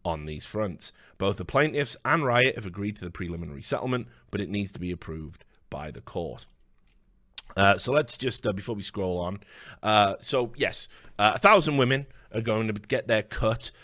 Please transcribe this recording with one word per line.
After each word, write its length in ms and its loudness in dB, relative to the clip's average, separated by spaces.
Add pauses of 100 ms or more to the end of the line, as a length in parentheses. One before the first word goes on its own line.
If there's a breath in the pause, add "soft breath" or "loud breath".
on 220 -2
these 220 -8
fronts. 480 -6 (240 soft breath)
Both 180 0
the 80 -8
plaintiffs 640 0
and 180 2
Riot 300 4
have 100 -10
agreed 320 -6
to 80 -14
the 60 -8
preliminary 520 -8
settlement, 460 -4 (220 soft breath)
but 100 -4
it 80 -6
needs 240 -4
to 80 -12
be 120 -4
approved 520 -12 (240)
by 220 -10
the 100 -14
court. 460 -8 (1120)
Uh, 220 6
so 140 -2
let's 260 0
just, 280 -4
uh, 60 0
before 240 -6
we 60 -8
scroll 360 -2
on, 220 -4 (420 loud breath)
uh, 380 4
so 340 0
yes, 320 -2 (320 loud breath)
uh, 160 6
a 40 -4
thousand 400 6
women 280 4 (260 soft breath)
are 100 -2
going 260 0
to 60 -2
get 340 -4
their 140 4
cut 480 -2 (140 loud breath)